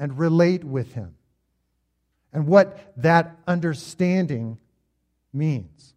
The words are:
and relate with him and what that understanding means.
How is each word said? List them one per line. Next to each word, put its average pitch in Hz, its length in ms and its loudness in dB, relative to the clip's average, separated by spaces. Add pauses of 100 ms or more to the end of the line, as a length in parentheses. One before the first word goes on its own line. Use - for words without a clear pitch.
and 139 180 -8
relate 170 460 2
with 135 300 -8
him 90 200 -14 (1160)
and 151 160 -4
what 190 480 4
that 160 400 2 (100)
understanding 165 1120 -4 (760)
means. 135 640 -6